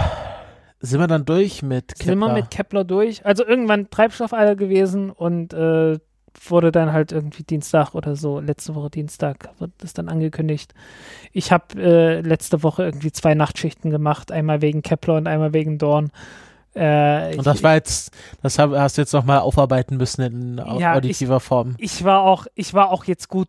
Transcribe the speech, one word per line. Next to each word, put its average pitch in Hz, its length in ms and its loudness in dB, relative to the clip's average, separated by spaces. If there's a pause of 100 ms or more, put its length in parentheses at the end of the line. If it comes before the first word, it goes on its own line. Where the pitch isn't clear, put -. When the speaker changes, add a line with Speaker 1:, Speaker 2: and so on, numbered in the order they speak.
(800)
Speaker 1:
sind 127 180 -2
wir 175 80 2
dann 160 180 0
durch 185 380 0
mit 127 340 -6
Speaker 2:
Sind - 100 -6
wir 180 60 2 (140)
Speaker 1:
Kepler? 233 60 0
Speaker 2:
mit 214 180 -2
Kepler - 320 -2
durch? 202 420 -2
Also 208 200 2
irgendwann 214 440 0
Treibstoff 220 440 0
alle 208 220 4
gewesen 190 560 0
und, 170 420 -4
äh, 160 460 2 (480)
wurde 170 240 4
dann 160 200 2
halt 156 200 0
irgendwie 151 320 -6
Dienstag 151 520 0
oder 151 200 -4
so, 147 240 -4
letzte 147 360 -8
Woche 147 140 -8
Dienstag, 147 680 -8
wird 170 200 -10
das - 160 -16
dann 170 160 -8
angekündigt. 156 640 -4 (580)
Ich - 200 -2
hab, - 240 0
äh, 170 460 4
letzte 160 400 -2
Woche 160 220 0
irgendwie 151 280 -6
zwei 156 240 2
Nachtschichten 156 540 -2
gemacht, 151 420 -2
einmal 151 300 -2
wegen 151 200 0
Kepler 160 340 -2
und 156 120 0
einmal 156 260 0
wegen 156 240 0
Dorn. 147 340 0 (640)
Äh, 151 640 2
Speaker 1:
Und 143 100 0
das 147 120 4
Speaker 2:
ich - 40 -10
Speaker 1:
war 160 120 8
jetzt, - 360 -2 (320)
das - 160 -2
hab, 147 120 4
hast 139 260 0
du 151 40 2
jetzt 139 120 -2
nochmal 139 260 4
aufarbeiten 131 560 2
müssen 127 280 -2
in 123 360 -8
au-, 113 180 -6
Speaker 2:
Ja, 170 180 2
Speaker 1:
auditiver 131 420 0
Speaker 2:
ich, 120 60 -2
Speaker 1:
Form. 123 340 -2
Speaker 2:
ich - 260 -8
war 196 200 4
auch, 190 300 2
ich - 200 -8
war 196 180 4
auch 180 140 -2
jetzt - 240 -4
gut 190 200 -2